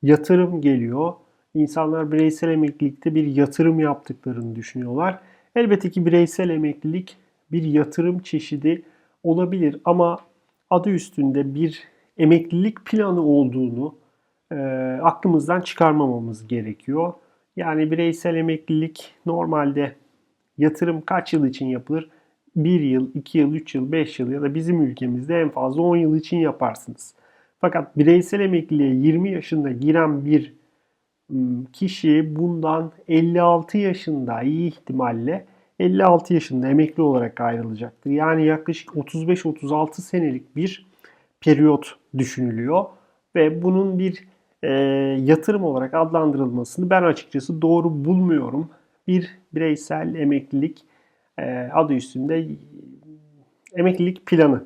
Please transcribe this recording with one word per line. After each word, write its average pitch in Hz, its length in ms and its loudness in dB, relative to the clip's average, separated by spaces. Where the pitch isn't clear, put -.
yatırım 165 600 4
geliyor. 135 520 0
İnsanlar 156 580 -2
bireysel 156 380 2
emeklilikte 151 640 -2
bir 156 100 2
yatırım 147 540 2
yaptıklarını 123 760 -6
düşünüyorlar. 127 640 -6
Elbette 202 360 2
ki 180 140 -2
bireysel 170 440 4
emeklilik 156 680 -4
bir 165 120 0
yatırım 160 560 0
çeşidi 156 640 -4
olabilir 170 600 0
ama 175 320 2
adı 185 200 2
üstünde 139 680 -2
bir 156 280 -4
emeklilik 170 680 2
planı 196 360 0
olduğunu, 131 720 0
e, 160 40 -8
aklımızdan 156 600 2
çıkarmamamız 123 840 0
gerekiyor. 135 680 -6
Yani 156 360 -2
bireysel 165 440 -2
emeklilik 160 800 -4
normalde 151 680 -2
yatırım 156 440 0
kaç 175 320 -4
yıl 151 120 2
için 131 200 -4
yapılır? 131 440 -6
Bir 170 240 2
yıl, 131 340 0
iki 151 240 -6
yıl, 147 160 4
üç 156 220 -8
yıl, 131 160 -4
beş 160 280 -4
yıl 123 120 -4
ya 143 100 -6
da 143 140 -4
bizim 165 260 0
ülkemizde 127 600 -2
en 151 80 0
fazla 131 320 -2
on 175 160 4
yıl 156 180 2
için 160 220 -2
yaparsınız. - 800 -4
Fakat 170 360 -2
bireysel 175 420 4
emekliliğe 160 560 0
yirmi 160 360 2
yaşında 151 400 -4
giren 147 540 0
bir, 147 280 2
ım, 127 340 -4
kişi 156 680 0
bundan 160 560 -2
elli 170 340 4
altı 170 360 4
yaşında 151 640 -4
iyi 156 260 -2
ihtimalle 131 800 -4
elli 185 240 2
altı 175 300 4
yaşında 131 340 0
emekli 151 360 2
olarak 123 380 0
ayrılacaktır. 117 680 -6
Yani 156 340 2
yaklaşık 156 520 -2
otuz 160 300 -6
beş, 180 180 0
otuz 151 260 -6
altı 156 300 -2
senelik 151 540 -4
bir 185 300 -6
periyot 147 540 4
düşünülüyor 127 680 -2
ve 165 280 2
bunun 185 360 0
bir, 185 280 -4
e, - 80 -2
yatırım 156 440 2
olarak 131 300 -4
adlandırılmasını 156 960 -2
ben 185 140 4
açıkçası 156 580 -2
doğru 165 440 2
bulmuyorum. 160 640 0
Bir 185 300 -2
bireysel 156 640 -4
emeklilik, 143 680 -2
e, 127 360 -8
adı 156 200 0
üstünde 143 540 -4
emeklilik 180 520 0
planı. 151 400 4